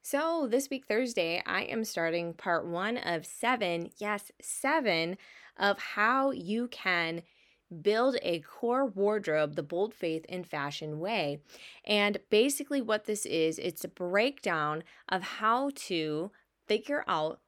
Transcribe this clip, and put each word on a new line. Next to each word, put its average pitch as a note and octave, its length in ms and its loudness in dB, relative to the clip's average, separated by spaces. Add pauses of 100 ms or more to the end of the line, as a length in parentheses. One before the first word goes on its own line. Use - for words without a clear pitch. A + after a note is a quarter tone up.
(100)
So D#4 380 0
this C4 220 0
week, C4+ 160 -6
Thursday, G#3 580 0
I - 200 -2
am A3+ 180 -4
starting E3+ 500 -2
part E3+ 320 0
one F#3 320 -2
of E3+ 300 -4
seven, G3 720 0
yes, G#3 320 -4 (100)
seven, F#3+ 760 0 (380)
of G3+ 220 2
how C4 540 2
you A3 380 -2
can E3+ 520 0 (640)
build A#3 400 4
a E3+ 160 0
core B3 480 0
wardrobe F#3+ 680 2
the D#3+ 60 -2
Bold F3 320 -2
Faith D#3+ 320 -2
in F3+ 180 -8
Fashion D3+ 540 -6
way. D#3+ 440 -2 (440)
And G#3 320 2 (140)
basically C#4 500 4
what G#3+ 240 -2
this G#3 220 -2
is, D#3+ 320 2
it's - 240 -4
a F3+ 40 -6
breakdown F3 960 0 (260)
of F#3 120 0
how A3+ 540 2
to D#3+ 560 -2 (360)
figure F#3+ 400 0
out D#3+ 400 0